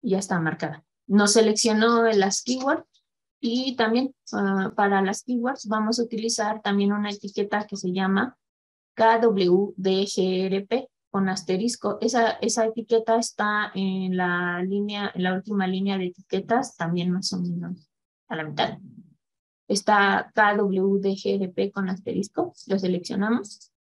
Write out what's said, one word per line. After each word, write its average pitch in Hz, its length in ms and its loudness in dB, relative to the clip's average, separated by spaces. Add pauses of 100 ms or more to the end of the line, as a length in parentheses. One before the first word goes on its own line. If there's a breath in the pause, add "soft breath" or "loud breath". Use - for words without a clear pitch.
Y 233 100 -4
ya 190 80 2
está 196 220 -4
marcada. 160 420 -4 (240)
Nos 208 260 4
seleccionó 220 800 4
las 196 300 2
keywords 262 420 -2 (560)
y 247 380 -2
también, 240 360 2 (200)
ah, 196 420 0
para 202 260 4
las 196 220 -2
keywords 247 440 -4
vamos 220 320 0
a 233 40 0
utilizar 220 580 -4
también 202 300 2
una 208 200 -2
etiqueta 202 560 -4
que 196 100 -10
se 185 160 -4
llama 196 440 0 (580)
K 226 240 4
W 196 580 4
D 190 260 0
G 185 440 0
R 196 180 -2
P 247 240 -4 (200)
con 190 200 0
asterisco. 208 720 -2
Esa, 233 300 2 (100)
esa 226 240 0
etiqueta 226 520 0
está 208 560 -2
en 190 440 -2
la 175 460 0
línea, 202 520 -4
en 180 80 -2
la 185 100 0
última 190 340 -2
línea 190 300 -2
de 185 100 -2
etiquetas, 190 680 -2
también 175 360 -2
más 190 200 -2
o 190 80 -4
menos 175 500 -8 (380)
a 165 80 -8
la 160 80 -6
mitad. 147 340 -4 (920)
Está 202 640 2
K 208 220 4
W 196 460 2
D 196 80 0
G 196 260 -2
R 190 140 -2
P 196 220 -2
con 190 180 -4
asterisco, 196 640 -4 (140)
lo 196 120 0
seleccionamos. 190 1040 -4